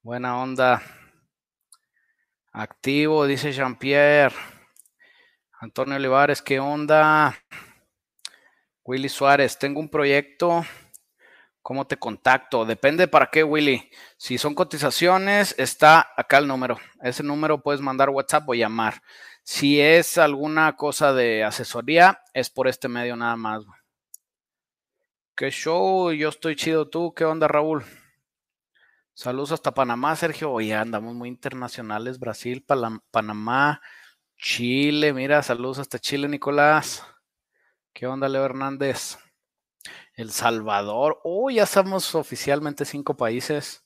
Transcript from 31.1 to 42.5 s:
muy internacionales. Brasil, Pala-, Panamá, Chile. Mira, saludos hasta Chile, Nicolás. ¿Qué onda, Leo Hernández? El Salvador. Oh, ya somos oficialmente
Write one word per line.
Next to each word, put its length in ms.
muy 160
internacionales. 920
Brasil, 440
Pala-, 460
Panamá, 720
Chile. 720
Mira, 320
saludos 360
hasta 200
Chile, 280
Nicolás. 800
¿Qué 140
onda, 220
Leo 160
Hernández? 720
El 180
Salvador. 920
Oh, 260
ya 160
somos 500
oficialmente 680